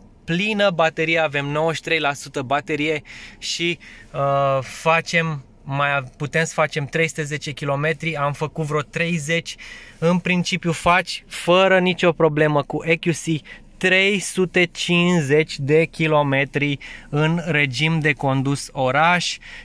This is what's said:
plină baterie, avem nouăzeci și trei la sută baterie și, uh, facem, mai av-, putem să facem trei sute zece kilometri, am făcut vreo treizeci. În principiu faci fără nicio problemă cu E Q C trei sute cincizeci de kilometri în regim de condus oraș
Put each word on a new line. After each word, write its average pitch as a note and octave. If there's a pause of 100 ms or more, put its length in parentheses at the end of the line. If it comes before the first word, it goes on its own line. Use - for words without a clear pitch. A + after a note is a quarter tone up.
(240)
plină G3+
baterie, E3
avem C#3+
nouăzeci D3+
și -
trei E3
la C#3+
sută C#3+
baterie D3 (360)
și, E3+ (340)
uh, C#3
facem, E3 (200)
mai C#3+
av-, C3
putem D#3
să D#3+
facem D3+
trei D#3+
sute D#3
zece D3
kilometri, D3+
am C#3+
făcut D#3
vreo D3+
treizeci. E3 (420)
În F3
principiu F3
faci F3+
fără F#3
nicio F3+
problemă D3+
cu D3+
E E3
Q E3+
C D#3+ (320)
trei F#3+
sute F3+
cincizeci E3+
de D3+
kilometri C#3+ (320)
în D#3
regim D3
de D3+
condus C3+
oraș D3 (280)